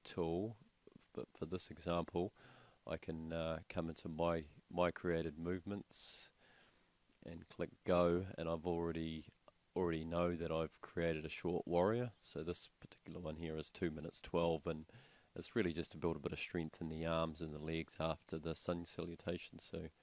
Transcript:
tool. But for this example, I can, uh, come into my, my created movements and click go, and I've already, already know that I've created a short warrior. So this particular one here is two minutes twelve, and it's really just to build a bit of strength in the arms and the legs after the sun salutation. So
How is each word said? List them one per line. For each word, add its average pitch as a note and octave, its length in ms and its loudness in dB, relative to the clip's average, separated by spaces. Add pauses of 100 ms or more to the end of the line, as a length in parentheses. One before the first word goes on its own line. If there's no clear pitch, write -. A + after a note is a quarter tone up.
tool. F2+ 520 0 (580)
But - 180 -6
for - 140 -4
this F2 240 -4
example, F2 640 2 (540)
I E2 100 -2
can, D#2+ 360 -4
uh, D#2+ 260 0 (100)
come E2 200 -2
into D#2+ 200 -8
my, E2 360 2 (280)
my F2 180 4
created D#2+ 480 0
movements F#2 920 -6 (960)
and F2 240 -12
click E2 220 -4 (140)
go, F2 420 6 (120)
and E2 100 -2
I've E2 180 -2
already, E2 580 0 (500)
already E2+ 300 2
know F2 320 2
that D#2+ 160 -2
I've D#2+ 280 0
created E2 440 0
a D2+ 60 -6
short E2+ 360 0
warrior. G#2+ 440 4 (100)
So - 220 -8
this F2 260 -4 (120)
particular - 380 -12
one D#2 180 -4
here D#2+ 200 -2
is D#2 140 -4
two F2 200 0
minutes D2+ 300 -6
twelve, E2+ 460 2
and D#2 180 -2 (500)
it's - 220 -8
really F#2 160 6
just D#2+ 200 -2
to E2+ 60 -12
build E2 180 2
a D2 40 -8
bit C#2 120 -2
of D2 60 -4
strength - 420 -4
in E2 80 -2
the D#2+ 160 -2
arms E2 360 2
and D#2+ 120 -4
the D2+ 60 -6
legs D#2+ 400 -2
after D#2+ 400 -2
the D#2+ 160 -2
sun E2+ 320 -2
salutation. E2+ 720 -6
So E2 300 -8 (140)